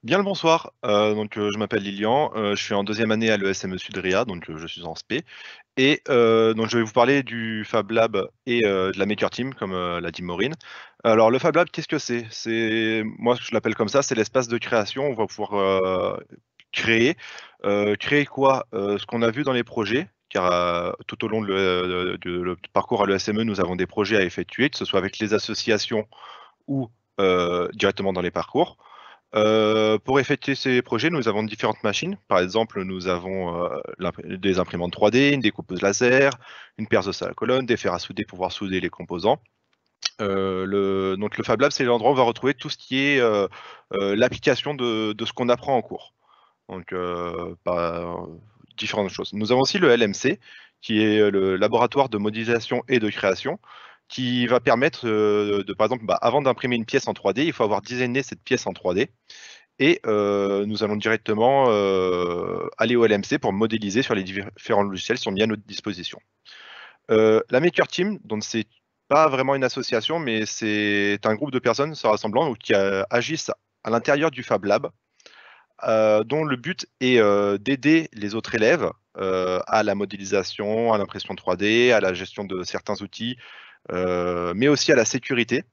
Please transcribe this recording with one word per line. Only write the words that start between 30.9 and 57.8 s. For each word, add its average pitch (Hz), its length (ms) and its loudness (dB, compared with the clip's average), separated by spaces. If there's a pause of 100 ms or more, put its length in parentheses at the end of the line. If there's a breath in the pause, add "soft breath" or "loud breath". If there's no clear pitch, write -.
nous 143 180 -2
avons 104 140 0
différentes 110 420 -4
machines. 165 340 -2 (100)
Par 101 100 2
exemple, 98 460 0
nous 92 240 -6
avons, 90 560 -4
euh, 69 160 -4 (180)
l'imp-, 87 260 -6
des 92 360 0
imprimantes 87 320 -2
trois 104 180 4
D, 135 220 4
une 139 80 0
découpeuse 98 420 -2
laser, 127 520 4 (440 loud breath)
une 110 80 -6
perceuse 98 380 0
à 90 60 -4
la 87 40 -10
colonne, 127 320 -2
des 117 100 2
fers 90 200 -2
à - 20 -4
souder 107 280 -8
pour - 100 -20
pouvoir 90 160 -4
souder 95 280 -4
les 87 120 -4
composants. 90 480 -2 (840)
Euh, 95 460 -2
le, 98 500 0
donc 104 220 -6
le 113 40 -2
Fab 110 160 0
Lab, 143 120 4
c'est 175 120 -2
l'endroit 120 280 2
où - 20 4
on 131 40 2
va 131 40 4
retrouver 120 320 2
tout - 160 -8
ce - 80 -10
qui 131 220 -4
est, 139 200 2
euh, 104 280 2 (460 loud breath)
euh, 98 220 0
l'application 123 600 0
de, 110 380 -2
de 110 120 -8
ce - 80 -8
qu'on 120 160 -4
apprend 127 260 2
en 113 60 2
cours. - 320 -14 (560 soft breath)
Donc, 95 240 -12
euh, 87 720 -6
par, 90 140 -2
euh, 87 500 -4 (500)
différentes 104 320 -2
choses. 92 240 -10
Nous 107 180 -2
avons 127 100 4
aussi 135 180 0
le 170 100 4
L 117 140 6
M 101 100 0
C, 143 260 -2 (440 loud breath)
qui 107 180 0
est 107 300 4
le 95 240 2
laboratoire 117 520 2
de 107 120 -4
modélisation 113 680 -2
et 127 120 4
de 107 100 0
création, 101 480 -2 (560 loud breath)
qui 123 320 0
va 120 140 4
permettre, 123 480 2
euh, 104 560 2
de, 98 100 -8
par 104 120 2
exemple, 110 200 -2
bah, 92 160 0
avant 131 220 2
d'imprimer 127 320 0
une 113 100 -4
pièce - 220 -2
en 107 80 -4
trois - 180 -2
D, 131 120 0
il 165 60 -2
faut 123 120 -2
avoir 104 180 0